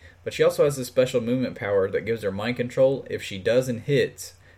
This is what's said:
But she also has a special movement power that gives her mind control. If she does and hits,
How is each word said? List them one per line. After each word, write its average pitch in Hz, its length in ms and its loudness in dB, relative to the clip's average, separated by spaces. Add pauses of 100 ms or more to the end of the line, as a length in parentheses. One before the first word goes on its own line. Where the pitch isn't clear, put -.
(240)
But 113 100 -8
she 151 100 0
also 170 220 4
has 143 120 0
a 127 80 -6
special 127 360 2
movement 120 340 -2
power 101 340 2
that - 160 -2
gives 113 160 -2
her 101 100 -2
mind 110 260 -4
control. 131 520 2
If 101 140 -6
she 98 160 -10
does 117 280 2
and 147 140 -4
hits, - 520 -2 (240)